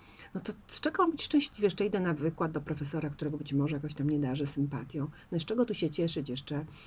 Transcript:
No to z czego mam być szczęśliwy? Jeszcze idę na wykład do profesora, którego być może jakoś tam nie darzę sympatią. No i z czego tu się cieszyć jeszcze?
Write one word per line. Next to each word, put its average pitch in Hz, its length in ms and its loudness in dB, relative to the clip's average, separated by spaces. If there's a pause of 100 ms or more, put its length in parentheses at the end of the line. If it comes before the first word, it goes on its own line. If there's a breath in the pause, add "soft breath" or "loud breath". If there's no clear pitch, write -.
(340 loud breath)
No 185 60 -4
to 214 120 -6 (140)
z - 140 -4
czego 311 220 2
mam 339 100 4
być 294 100 -4
szczęśliwy? - 400 2
Jeszcze 202 240 4
idę 196 140 2
na 175 140 4
wykład 160 380 0
do 151 80 -2
profesora, 147 500 -2
którego 147 280 -4
być 151 140 -8
może 143 240 2
jakoś 151 180 -6
tam 143 160 2
nie 151 80 4
darzę 139 280 0
sympatią. 143 640 -2 (220 loud breath)
No 170 60 0
i - 20 -2
z - 40 -2
czego 233 200 2
tu 214 100 -2
się 156 160 0
cieszyć 165 380 -2
jeszcze? 143 360 -4 (220 loud breath)